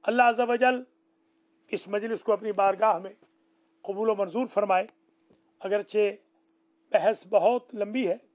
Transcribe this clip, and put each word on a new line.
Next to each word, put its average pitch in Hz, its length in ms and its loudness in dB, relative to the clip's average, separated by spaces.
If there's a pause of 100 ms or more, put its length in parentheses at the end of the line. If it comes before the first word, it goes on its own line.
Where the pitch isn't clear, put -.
अल्लाह 240 240 4
अज़्ज़ा 233 160 0
व 240 120 0
जल 254 280 2 (840)
इस 196 180 -8
मजलिस 208 340 -6
को 220 100 0
अपनी 208 200 -4
बारगाह 196 460 2
में 190 160 -12 (720)
कबूल 208 260 -2
व 214 100 2
मंजूर 202 260 -2
फरमाए। 196 420 0 (720)
अगरचे 202 500 -2 (840)
बहस 190 340 0
बहुत 214 480 0
लंबी 202 320 -4
है 190 140 -2 (140)